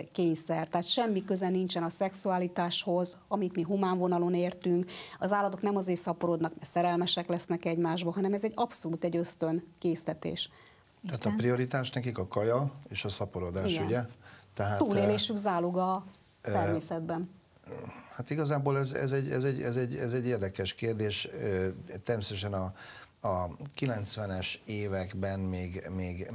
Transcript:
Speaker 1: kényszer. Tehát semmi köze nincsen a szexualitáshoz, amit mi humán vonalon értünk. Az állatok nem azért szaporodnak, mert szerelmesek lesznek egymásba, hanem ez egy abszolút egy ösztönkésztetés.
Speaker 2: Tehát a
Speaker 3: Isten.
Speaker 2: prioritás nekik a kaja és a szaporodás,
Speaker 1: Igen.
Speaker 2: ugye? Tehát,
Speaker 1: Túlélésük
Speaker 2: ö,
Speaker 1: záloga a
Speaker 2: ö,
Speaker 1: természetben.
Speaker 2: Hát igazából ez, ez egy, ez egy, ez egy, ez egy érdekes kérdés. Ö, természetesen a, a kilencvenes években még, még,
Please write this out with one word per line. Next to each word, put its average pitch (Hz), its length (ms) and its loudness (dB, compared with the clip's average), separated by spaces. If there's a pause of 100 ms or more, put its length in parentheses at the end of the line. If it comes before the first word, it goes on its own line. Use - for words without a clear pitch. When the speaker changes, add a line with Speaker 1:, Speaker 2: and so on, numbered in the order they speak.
(120)
Speaker 1:
kényszer. 165 560 2
Tehát 170 200 0
semmi 214 360 2
köze 185 260 0
nincsen 185 340 2
a 165 60 0
szexualitáshoz, 180 1300 0 (100)
amit 190 280 0
mi 170 60 2
humán 185 360 4
vonalon 180 360 2
értünk. 180 520 2 (340)
Az 190 140 0
állatok 196 280 0
nem 202 140 2
azért 180 240 2
szaporodnak, 165 540 0
mert - 160 -4
szerelmesek 175 580 2
lesznek 175 380 0
egymásba, 170 460 2
hanem 190 220 0
ez 202 100 0
egy 220 120 -2
abszolút 170 480 -2
egy 170 140 0
ösztönkésztetés. 165 1300 -2 (560)
Speaker 2:
Tehát 165 100 -4
a 113 120 -4
Speaker 3:
Isten. 208 100 2
Speaker 2:
prioritás 123 540 2
nekik 120 260 -2
a 92 100 -2
kaja 120 440 2 (180)
és 107 160 -4
a 104 40 -2
szaporodás, 95 640 -2
Speaker 1:
Igen. 82 120 0
Speaker 2:
ugye? 117 160 2 (520)
Tehát, 101 240 0
Speaker 1:
Túlélésük 208 580 4
Speaker 2:
ö, 202 40 0
Speaker 1:
záloga 180 540 2
a 190 100 -2 (380)
Speaker 2:
ö, - 100 -6
Speaker 1:
természetben. 170 760 0 (880)
Speaker 2:
Hát - 140 -8
igazából 143 480 2
ez, 127 160 0
ez 135 180 0
egy, 135 200 0
ez 127 120 2
egy, 135 180 0
ez 120 140 0
egy, 127 200 0
ez 120 180 -2
egy 123 140 0
érdekes 98 460 0
kérdés. 107 540 0 (140)
Ö, 95 260 0 (360)
természetesen 104 500 -2
a, 95 200 -2 (540)
a 90 220 0 (260)
kilencvenes 101 880 -4
években 98 760 -4
még, 90 560 -4
még, 90 400 -6